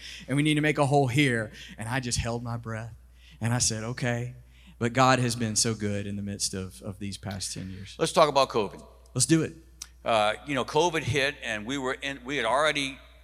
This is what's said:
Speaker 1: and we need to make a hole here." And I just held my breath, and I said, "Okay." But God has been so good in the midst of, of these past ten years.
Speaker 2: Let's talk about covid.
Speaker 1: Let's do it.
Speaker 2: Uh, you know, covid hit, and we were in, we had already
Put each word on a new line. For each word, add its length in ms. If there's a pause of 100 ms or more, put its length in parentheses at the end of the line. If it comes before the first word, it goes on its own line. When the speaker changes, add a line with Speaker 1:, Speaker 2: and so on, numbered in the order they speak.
(260)
Speaker 1:
and 100
we 60
need 120
to 60
make 180
a 80
hole 200
here." 460 (260)
And 100
I 120
just 180
held 240
my 140
breath, 380 (460)
and 120
I 60
said, 260
"Okay." 500 (440)
But 140
God 280
has 140
been 220
so 180
good 320
in 100
the 60
midst 300
of, 300
of 160
these 180
past 380
ten 160
years. 280
Speaker 2:
Let's 140
talk 160
about 220
covid. 320 (320)
Speaker 1:
Let's 120
do 160
it. 120 (500)
Speaker 2:
Uh, 300 (120)
you 80
know, 100
covid 380
hit, 400
and 220
we 140
were 160
in, 300
we 120
had 80
already 540 (260)